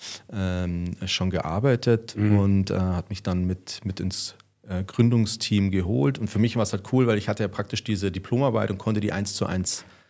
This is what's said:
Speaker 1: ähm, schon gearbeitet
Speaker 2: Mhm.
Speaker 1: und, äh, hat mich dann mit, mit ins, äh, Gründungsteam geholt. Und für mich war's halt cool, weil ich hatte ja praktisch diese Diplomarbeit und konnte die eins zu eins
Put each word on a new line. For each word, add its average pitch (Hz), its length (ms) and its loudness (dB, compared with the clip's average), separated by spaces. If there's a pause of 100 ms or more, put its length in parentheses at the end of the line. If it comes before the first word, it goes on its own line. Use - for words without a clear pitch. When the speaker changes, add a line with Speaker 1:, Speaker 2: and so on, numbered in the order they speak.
(340)
Speaker 1:
ähm, 90 580 -2 (140)
schon 92 240 0
gearbeitet 113 880 0
Speaker 2:
Mhm. 104 220 6
Speaker 1:
und, 98 320 4
äh, 95 80 0
hat 92 300 0
mich 101 140 -8
dann 90 220 0
mit, - 380 -6
mit 95 160 -4
ins, - 360 -4 (320)
äh, 95 160 -4
Gründungsteam 110 880 2
geholt. 120 480 0
Und 107 100 -4
für 101 100 -2
mich 113 160 2
war's 110 160 0
halt 98 120 -6 (100)
cool, 127 140 4
weil 110 100 4
ich 101 120 -4
hatte 104 140 -2
ja 101 60 0
praktisch - 340 -6
diese 98 280 -2
Diplomarbeit 110 600 0
und 95 60 -4
konnte 107 240 0
die 104 100 -2
eins 98 240 -4
zu 107 100 -2
eins 92 400 -2 (240)